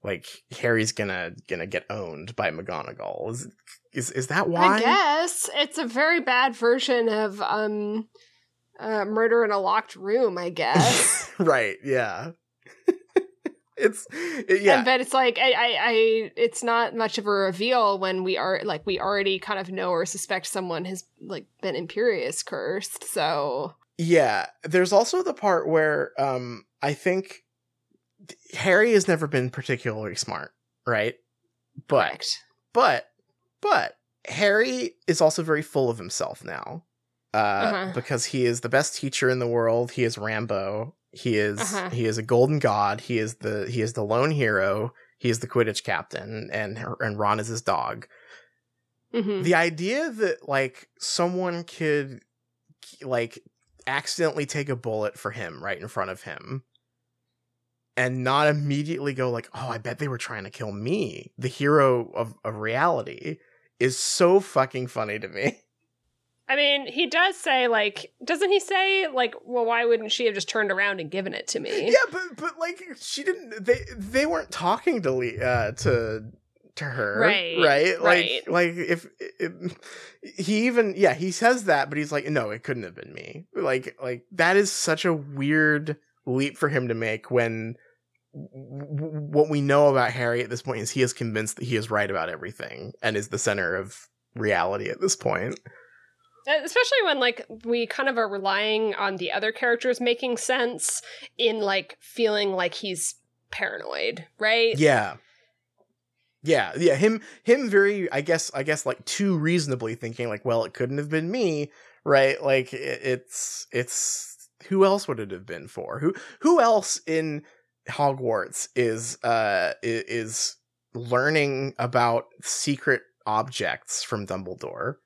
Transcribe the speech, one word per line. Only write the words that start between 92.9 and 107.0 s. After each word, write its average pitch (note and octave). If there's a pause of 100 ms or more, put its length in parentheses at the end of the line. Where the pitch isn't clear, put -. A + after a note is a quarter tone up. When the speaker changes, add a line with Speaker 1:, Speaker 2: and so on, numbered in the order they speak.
Speaker 1:
and G#2+
is G#2
the -
center F#2
of F#2+ (260)
reality G#2
at -
this F#3
point. G#2 (880)
Speaker 2:
Uh, D4
especially A#4+
when, C#4+
like, A#3+ (180)
we A#3
kind C4+
of B3
are A3+
relying G3+
on G3+
the E3+
other G#3+
characters B3
making A#3+
sense B3 (360)
in, A3
like, G3
feeling G#3
like F3+
he's F3+ (360)
paranoid, D#2+ (140)
right? A3+
Speaker 1:
Yeah. B2 (1300)
Yeah, B2+
yeah, D#3+
him, G#3+ (220)